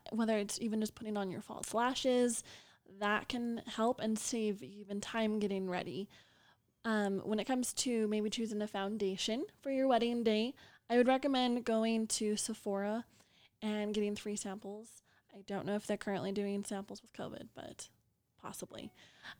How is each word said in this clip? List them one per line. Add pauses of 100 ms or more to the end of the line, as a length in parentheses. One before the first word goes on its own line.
(100)
whether
it's
even
just
putting
on
your
false
lashes. (560)
That
can
help
and
save
even
time
getting
ready. (760)
Um,
when
it
comes
to
maybe
choosing
a
foundation (160)
for
your
wedding
day, (340)
I
would
recommend
going
to
Sephora (560)
and
getting
three
samples. (340)
I
don't
know
if
they're
currently
doing
samples
with
covid,
but (520)
possibly. (500)